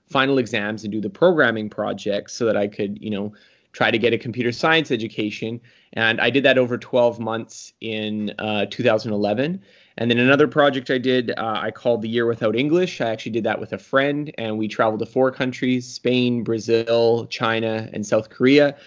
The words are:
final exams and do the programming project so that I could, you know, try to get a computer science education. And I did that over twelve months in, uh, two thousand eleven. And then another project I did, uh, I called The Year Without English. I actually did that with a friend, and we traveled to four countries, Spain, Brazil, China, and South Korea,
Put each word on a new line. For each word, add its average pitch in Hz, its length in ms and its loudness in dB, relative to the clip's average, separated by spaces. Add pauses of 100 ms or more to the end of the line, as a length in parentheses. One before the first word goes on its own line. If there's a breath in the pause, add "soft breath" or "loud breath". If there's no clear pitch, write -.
final 135 320 2
exams 107 460 -4
and 104 80 -6
do 107 80 -4
the 98 100 -4
programming 120 580 2
project 104 600 -4
so - 160 -2
that 104 100 2
I 104 120 0
could, 104 340 -6
you 107 80 -8
know, 104 220 -4 (400 soft breath)
try - 180 2
to 117 80 2
get 113 160 4
a 113 40 -2
computer 120 340 -4
science 160 380 2
education. 113 680 -4 (320 soft breath)
And 113 280 0
I 117 100 2
did 127 140 2
that 131 120 6
over 123 220 2
twelve 120 420 0
months 113 600 -8
in, 107 580 -6
uh, 104 320 -2
two - 120 -8
thousand 110 300 2
eleven. 110 500 -2 (360 soft breath)
And 117 120 -2
then 120 80 4
another 139 300 4
project 135 420 2
I 135 80 0
did, 127 320 0
uh, 110 320 -4
I 110 80 -4
called 117 320 -2
The 113 60 -6
Year 117 180 0
Without 113 280 0
English. 156 460 0
I 117 100 -2
actually 110 220 -8
did 110 120 -2
that 107 160 -2
with 107 120 -10
a 101 60 -8
friend, 143 580 -2
and 110 220 -6
we 110 100 -4
traveled 110 320 0
to 113 60 -4
four 131 240 2
countries, 127 560 -2
Spain, 123 560 0
Brazil, 113 840 2
China, 113 680 -2
and 107 120 -6
South 110 220 0
Korea, 143 480 4 (100)